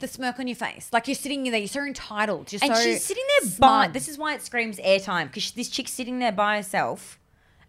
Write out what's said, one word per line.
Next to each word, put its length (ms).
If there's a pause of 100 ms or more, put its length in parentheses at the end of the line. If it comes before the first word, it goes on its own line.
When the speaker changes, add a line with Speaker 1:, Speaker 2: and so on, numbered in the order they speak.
Speaker 1:
The 60
smirk 300
on 100
your 100
face. 340
Like, 160
you're 80
sitting 280
there, 140
you're 120
so 140
entitled. 680
You're 100
Speaker 2:
And 140
Speaker 1:
so 80
Speaker 2:
she's 220
sitting 180 (160)
there 180
by, 280
Speaker 1:
smug. 80
Speaker 2:
this 160
is 80
why 160
it 80
screams 380
airtime, 520
'cause 120
she, 120
this 140
chick's 240
sitting 260
there 140
by 240
herself 600 (520)